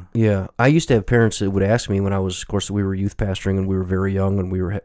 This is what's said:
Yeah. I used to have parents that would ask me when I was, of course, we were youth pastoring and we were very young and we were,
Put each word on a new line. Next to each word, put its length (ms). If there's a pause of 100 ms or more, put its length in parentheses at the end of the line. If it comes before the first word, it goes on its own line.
(120)
Yeah. 360 (100)
I 100
used 200
to 60
have 120
parents 320
that 120
would 120
ask 260
me 120
when 120
I 60
was, 240
of 60
course, 220
we 140
were 100
youth 220
pastoring 420
and 80
we 100
were 80
very 280
young 260
and 140
we 100
were, 220